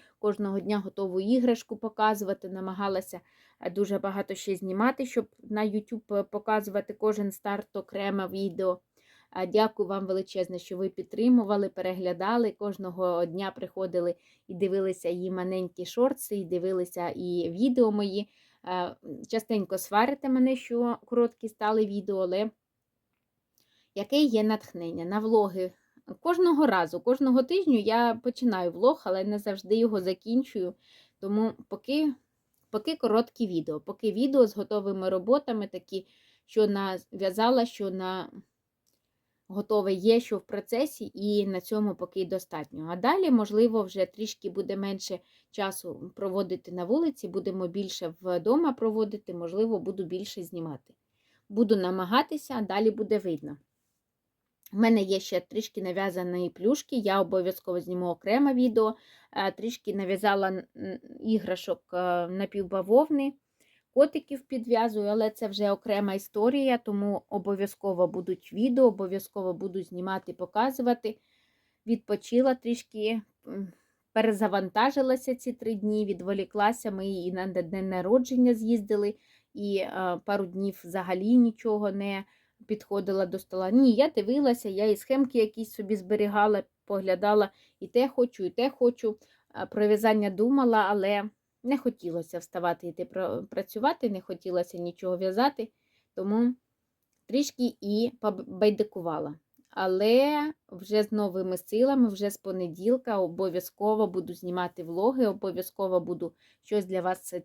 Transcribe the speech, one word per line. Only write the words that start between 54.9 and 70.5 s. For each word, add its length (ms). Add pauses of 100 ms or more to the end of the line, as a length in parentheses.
є 180
ще 200
трішки 420
нав'язаної 680
плюшки, 460
я 260
обов'язково 580
зніму 280
окреме 460
відео. 420 (380)
Е, 180
трішки 420
нав'язала 540
н-, 160 (140)
н-, 220 (240)
іграшок, 580 (120)
е, 340
напівбавовни, 1080 (600)
котиків 480
підв'язую, 640
але 220
це 180
вже 240
окрема 420
історія, 640
тому 520
обов'язково 800
будуть 460
відео, 320
обов'язково 680
буду 300
знімати, 500
показувати. 840 (680)